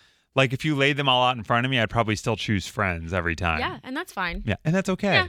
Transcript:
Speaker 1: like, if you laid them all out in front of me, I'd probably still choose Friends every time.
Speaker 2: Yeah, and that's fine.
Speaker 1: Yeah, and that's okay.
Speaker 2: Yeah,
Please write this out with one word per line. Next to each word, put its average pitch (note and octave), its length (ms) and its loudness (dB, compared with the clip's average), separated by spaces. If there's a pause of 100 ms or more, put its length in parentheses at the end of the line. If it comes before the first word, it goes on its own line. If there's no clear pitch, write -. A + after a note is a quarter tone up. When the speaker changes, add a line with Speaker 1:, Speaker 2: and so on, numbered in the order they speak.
(360)
Speaker 1:
like, C3+ 180 4
if C3 100 -6
you D#3 120 0
laid C#3 220 2
them C#3 120 0
all B2+ 180 4
out B2+ 80 2
in A2+ 80 -8
front A#2+ 220 2
of C3 60 -2
me, C3 80 0
I'd A2 100 2
probably A2 260 2
still A2 220 -2
choose G2+ 300 0
Friends E2+ 460 -4
every E2+ 220 0
time. E2 240 0
Speaker 2:
Yeah, D#4+ 240 -4
and B3+ 140 -10
that's F4+ 160 -10
fine. F3+ 320 -6
Speaker 1:
Yeah, G#2 180 0
and D#3 100 2
that's F#3 160 2
okay. F#3 240 0
Speaker 2:
Yeah, - 160 2